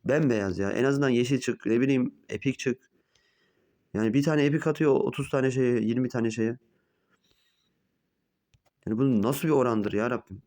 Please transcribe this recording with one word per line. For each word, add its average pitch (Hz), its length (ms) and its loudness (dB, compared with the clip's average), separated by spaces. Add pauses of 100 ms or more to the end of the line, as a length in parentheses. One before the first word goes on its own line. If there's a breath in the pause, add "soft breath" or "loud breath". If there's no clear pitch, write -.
Bembeyaz 113 540 0
ya. 98 120 -2
En 113 120 0
azından 139 260 2
yeşil 123 300 2
çık, - 260 -6
ne 113 160 2
bileyim 135 340 0 (140)
epic 127 280 -4
çık. - 360 -6 (1000)
Yani 107 200 0
bir 139 100 2
tane 151 220 2
epic 147 240 0
atıyor 151 260 2
otuz - 340 -2
tane 131 220 0
şeye, 123 300 2
yirmi 117 280 0
tane 117 220 -2
şeye. 113 260 -2 (2250)
Yani 107 120 -4
bu 127 240 2
nasıl 139 260 0
bir 156 60 2
orandır 120 400 0
ya 107 160 0
Rabbim? 110 380 -8